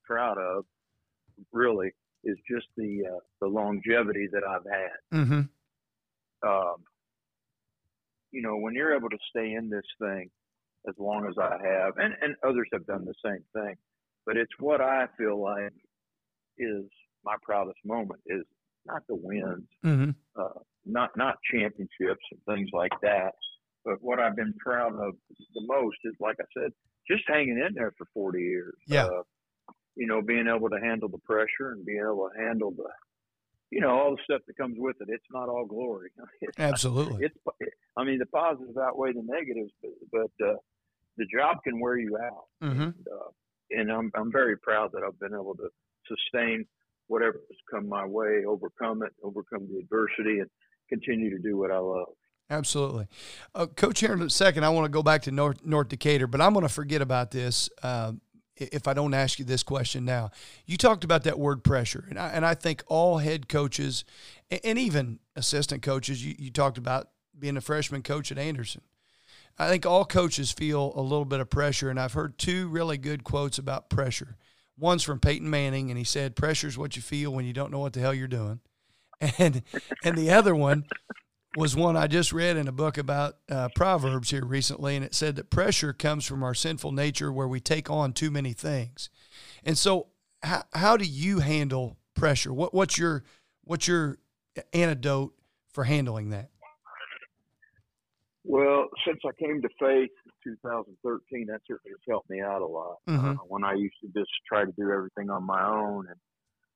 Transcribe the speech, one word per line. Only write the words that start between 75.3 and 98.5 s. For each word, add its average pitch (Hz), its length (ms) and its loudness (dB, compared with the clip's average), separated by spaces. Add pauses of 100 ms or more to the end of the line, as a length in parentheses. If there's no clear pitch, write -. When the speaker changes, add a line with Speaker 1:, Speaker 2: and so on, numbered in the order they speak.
Speaker 2:
Manning, 135 400 0
and 123 80 -4
he 123 60 -2
said, 135 320 -2
"Pressure's 147 420 0
what 143 160 -6
you 120 80 -10
feel 147 300 -2
when 131 140 -2
you 123 80 -4
don't 139 180 -4
know 139 80 -4
what 139 140 -2
the 127 60 -2
hell 135 140 2
you're 131 140 -4
doing." 113 360 -2
<laughs> - 60 -20 (680)
And, 147 240 6 (420)
and 170 140 4
the 160 120 4
other 202 240 10
one 147 300 4 (720)
was 151 180 2
one 165 220 6
I 156 100 4
just 160 280 4
read 170 240 4
in 143 100 0
a 135 40 -4
book 147 260 0
about, 143 400 -2 (120)
uh, 127 240 0
Proverbs 135 540 4
here 135 160 -2
recently, 139 500 0
and 139 80 0
it - 120 -6
said 151 220 0
that - 120 -8
pressure 175 460 2
comes 151 320 0
from 135 160 -4
our 127 100 0
sinful 156 400 -2
nature 143 400 0
where 131 160 0
we 127 120 -2
take 156 280 0
on 151 240 2
too 156 180 0
many 139 220 0
things. 127 560 -4 (560)
And 151 140 2
so 190 300 4 (340)
how, 156 220 0 (100)
how 208 240 6
do 202 80 0
you 165 320 2
handle 139 580 0 (160)
pressure? 143 400 2
What, 151 220 0
what's 185 240 4
your, 160 260 2 (400)
what's 165 240 -2
your 160 300 2 (560)
antidote 139 580 2 (400)
for 135 120 -2
handling 120 440 2
that? 107 220 -6 (1900)
Speaker 1:
Well, 139 420 4 (200)